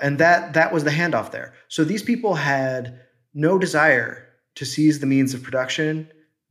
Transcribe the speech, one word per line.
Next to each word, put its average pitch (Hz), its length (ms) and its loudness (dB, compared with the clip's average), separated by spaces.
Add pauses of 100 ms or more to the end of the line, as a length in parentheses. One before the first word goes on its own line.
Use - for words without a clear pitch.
and 143 160 -2
that, 165 360 2
that 160 180 2
was 156 120 0
the 147 60 0
handoff 147 400 -2
there. 127 240 -14 (140)
So - 160 -2
these 202 180 -2
people 226 320 0
had 135 640 -4 (340)
no 160 240 2
desire 151 720 0 (260)
to - 100 -12
seize 147 360 2
the 143 60 -2
means 135 280 2
of 123 80 -10
production 156 680 -4 (400)